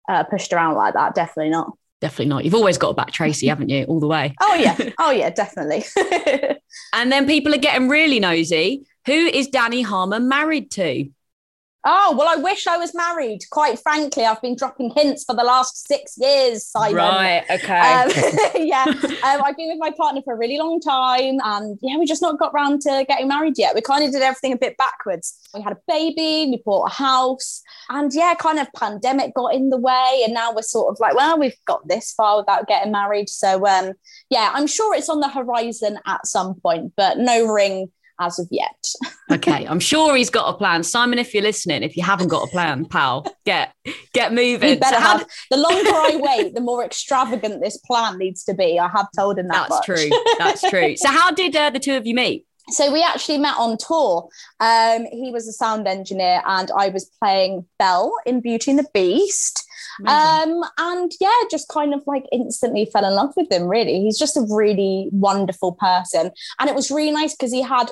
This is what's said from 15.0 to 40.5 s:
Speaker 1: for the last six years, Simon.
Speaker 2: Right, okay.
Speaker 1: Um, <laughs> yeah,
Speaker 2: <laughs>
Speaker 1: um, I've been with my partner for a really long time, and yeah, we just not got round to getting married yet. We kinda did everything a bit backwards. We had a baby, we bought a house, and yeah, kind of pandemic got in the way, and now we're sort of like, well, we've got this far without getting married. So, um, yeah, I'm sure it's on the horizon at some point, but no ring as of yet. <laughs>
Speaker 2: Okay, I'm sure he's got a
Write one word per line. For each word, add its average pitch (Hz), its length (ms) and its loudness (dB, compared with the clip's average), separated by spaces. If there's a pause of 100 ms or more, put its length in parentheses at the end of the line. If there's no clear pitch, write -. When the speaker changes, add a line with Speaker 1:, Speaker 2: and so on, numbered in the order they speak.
Speaker 1:
for 247 100 -4
the 240 100 2
last 254 420 2
six - 320 -4
years, 269 480 2
Simon. 214 300 0
Speaker 2:
Right, 180 520 2
okay. - 460 4
Speaker 1:
Um, 254 160 4 (460)
<laughs> 320 100 0
yeah, 262 180 2
Speaker 2:
<laughs> 285 400 -2
Speaker 1:
um, 277 200 4
I've 277 120 -2
been 320 120 -8
with 320 100 -6
my 311 140 -4
partner 302 320 -2
for 254 100 -6
a - 20 -6
really 240 220 -2
long 330 220 -2
time, 262 600 0
and 208 380 -4
yeah, 262 160 -4
we 330 80 2
just 311 160 -2
not 311 180 0
got 302 140 0
round 285 300 0
to 269 260 0
getting 269 200 0
married 294 300 0
yet. - 180 2
We 220 40 2
kinda 277 300 0
did 262 120 0
everything 262 300 0
a 254 60 -2
bit - 180 -4
backwards. - 600 -4 (160)
We 208 80 -12
had 202 100 -6
a - 140 -10
baby, 311 640 0
we 269 160 -2
bought 196 240 2
a - 40 -12
house, 262 680 0 (260)
and 277 240 -2
yeah, 339 220 2
kind 320 240 0
of 277 160 -2
pandemic 240 600 -2
got 247 200 0
in 269 160 2
the 262 80 0
way, 254 460 2
and 220 100 0
now 233 180 -2
we're 214 100 -4
sort 277 300 0
of 208 80 -10
like, 190 140 2
well, 311 240 4
we've 269 260 0
got - 220 -4
this 180 260 -4
far 214 260 2
without 202 280 0
getting 202 260 0
married. 208 380 -2
So, 190 360 0
um, 190 260 2 (380)
yeah, 226 220 2
I'm 285 140 0
sure 427 300 0
it's - 120 -4
on 311 120 -2
the 285 80 0
horizon 233 800 -4
at - 200 -4
some 185 300 -2
point, 170 400 -2
but 190 220 2
no 233 280 4
ring 196 460 0 (280)
as 175 200 -4
of 175 100 -6
yet. - 340 -4 (200)
<laughs> - 100 -14 (160)
Speaker 2:
Okay, 160 360 0
I'm 156 120 -2
sure 302 380 2
he's 247 140 2
got - 180 0
a 180 80 -4